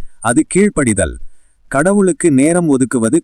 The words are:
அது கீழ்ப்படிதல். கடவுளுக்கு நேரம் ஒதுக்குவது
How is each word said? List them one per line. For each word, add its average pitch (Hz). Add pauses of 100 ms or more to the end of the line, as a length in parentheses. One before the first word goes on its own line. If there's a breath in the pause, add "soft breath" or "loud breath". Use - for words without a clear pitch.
(200 loud breath)
அது 123 (100)
கீழ்ப்படிதல். 113 (520)
கடவுளுக்கு 175
நேரம் 151
ஒதுக்குவது 123